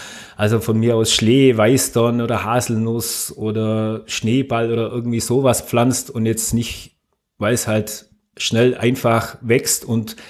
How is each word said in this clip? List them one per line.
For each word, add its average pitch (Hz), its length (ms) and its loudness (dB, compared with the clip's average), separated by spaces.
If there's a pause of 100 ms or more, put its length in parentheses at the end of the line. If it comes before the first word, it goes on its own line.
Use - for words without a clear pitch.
(380)
Also 107 240 2
von 110 180 0
mir 117 160 2
aus 113 180 2
Schlee, 123 440 4
Weißdorn 120 640 2
oder 113 240 -2
Haselnuss 113 920 -2
oder 110 680 -4
Schneeball 117 680 -2
oder 113 180 -2
irgendwie 117 300 -4
sowas 123 400 2
pflanzt 120 500 0
und 110 160 -4
jetzt 113 280 -2
nicht, - 420 -6 (420)
weil's 113 300 0
halt 110 380 -4 (320)
schnell, 123 380 2
einfach 117 680 0
wächst 120 420 0
und 113 320 -4 (140)